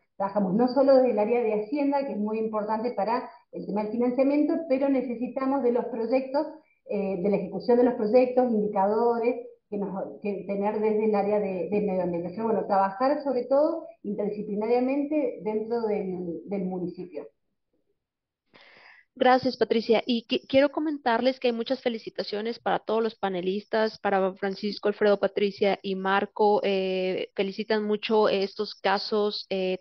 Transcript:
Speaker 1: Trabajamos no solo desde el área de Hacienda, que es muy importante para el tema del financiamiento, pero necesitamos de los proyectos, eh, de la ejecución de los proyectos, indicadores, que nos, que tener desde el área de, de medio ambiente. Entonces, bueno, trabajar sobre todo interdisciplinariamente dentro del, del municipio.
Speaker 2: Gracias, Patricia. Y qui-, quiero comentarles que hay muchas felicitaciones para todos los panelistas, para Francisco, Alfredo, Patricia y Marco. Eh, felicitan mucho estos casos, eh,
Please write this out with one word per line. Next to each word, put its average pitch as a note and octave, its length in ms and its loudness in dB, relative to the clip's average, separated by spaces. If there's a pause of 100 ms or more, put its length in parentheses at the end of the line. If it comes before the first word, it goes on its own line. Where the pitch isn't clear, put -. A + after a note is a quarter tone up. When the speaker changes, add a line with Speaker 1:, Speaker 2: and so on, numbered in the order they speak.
(160)
Speaker 1:
Trabajamos G3 380 0
no A#3+ 160 4
solo C4+ 260 6
desde B3+ 160 6
el G#3 80 0
área A#3 220 2
de G#3+ 120 0
Hacienda, C#4 520 0
que G3+ 80 -6
es G#3 40 -6
muy G#3+ 220 -2
importante A3 520 -2
para A3 380 -2 (220)
el F3 140 -10
tema G3 180 -2
del G#3+ 80 -4
financiamiento, C4+ 640 2 (160)
pero C4+ 180 2
necesitamos B3+ 760 -2
de A#3+ 100 2
los A#3 120 0
proyectos, C4 600 -2 (420)
eh, G3 320 -2
de G3+ 80 0
la F#3+ 80 2
ejecución F#3+ 400 0
de B3 60 6
los A#3+ 120 4
proyectos, B3 560 2
indicadores, A3 840 2 (340)
que G#3 80 -6
nos, G3 140 -4 (300)
que G3+ 260 -6
tener G3+ 320 -2
desde G#3+ 260 2
el G#3 100 2
área G3+ 240 2
de, F#3 300 -4
de G3+ 120 0
medio F#3 220 0
ambiente. F3 260 -4
Entonces, A3 140 -8
bueno, G#3 240 0
trabajar G#3 540 2
sobre B3 220 -2
todo D4 420 2 (180)
interdisciplinariamente A#3 1400 -2
dentro A3 380 -2
del, F#3 640 -4
del F#3+ 180 -4
municipio. F3+ 640 -8 (1900)
Speaker 2:
Gracias, B3+ 420 2
Patricia. A3+ 480 2
Y A#3 220 -2
qui-, - 200 -4
quiero C#4 240 4
comentarles C4 720 0
que B3 80 2
hay A#3+ 40 -2
muchas A#3 280 -4
felicitaciones A3 760 -6
para F3+ 220 0
todos A3 240 -2
los A3 120 -4
panelistas, G3 840 -2
para F#3+ 360 0
Francisco, G3+ 520 -4
Alfredo, G#3 320 4
Patricia G3 600 0
y G3 140 -4
Marco. G3+ 680 2
Eh, F#3 720 0
felicitan G#3 480 -2
mucho G#3+ 460 2
estos G3 460 -2
casos, G#3 760 -2
eh, F#3 320 -2